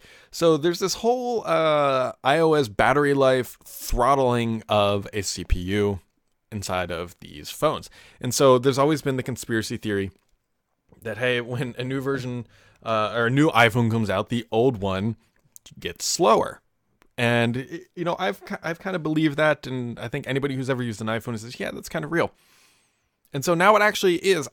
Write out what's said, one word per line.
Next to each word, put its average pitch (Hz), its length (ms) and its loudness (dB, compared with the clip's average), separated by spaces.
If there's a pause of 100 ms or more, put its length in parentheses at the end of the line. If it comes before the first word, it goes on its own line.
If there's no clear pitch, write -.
(320)
So 160 260 4
there's 170 220 0
this 185 160 -4
whole, 240 500 -2
uh, 147 640 0 (120)
I 143 160 2
O 160 140 4
S 147 140 2
battery 131 460 2
life 131 500 2
throttling 120 1040 0
of 101 460 2
a 104 80 -4
C - 220 -6
P - 160 -10
U 101 400 -2 (520)
inside 92 400 -6
of 85 300 -10
these 76 300 -16
phones. 143 380 -4 (300)
And 123 140 -6
so 135 240 6
there's 127 220 2
always 147 220 2
been 135 160 -4
the 127 60 -4
conspiracy 113 540 -6
theory 98 340 -4 (880)
that, 107 160 -10
hey, 123 220 -2
when 120 380 -6
a 123 60 -6
new 135 180 -4
version, 127 460 -6 (360)
uh, 107 320 -2
or 117 120 2
a - 20 2
new 143 220 4
iPhone 117 400 4
comes 113 180 0
out, 98 200 2
the 120 220 -4
old 117 300 2
one 98 340 -2 (640)
gets - 260 -10
slower. - 560 2 (560)
And, 120 380 2
y-, 135 260 -10 (140)
you 175 80 -6
know, 170 140 -2
I've 190 280 -6
ki-, 202 180 -10
I've 165 160 -6
kind 214 160 -6
of 160 80 -6
believed 156 340 2
that, 156 300 0
and 123 320 -6
I 117 80 -10
think 135 200 -8
anybody 135 280 -2
who's 131 140 -6
ever 127 140 -2
used 117 180 -6
an 110 60 -6
iPhone 113 300 -4
says, 117 220 -14
"Yeah, - 120 -8
that's - 180 -14
kind 160 140 -6
of 143 80 -8
real." 156 200 0 (1000)
And 139 140 -6
so 175 80 2
now 190 220 6
it 202 80 4
actually 202 320 2
is 170 380 0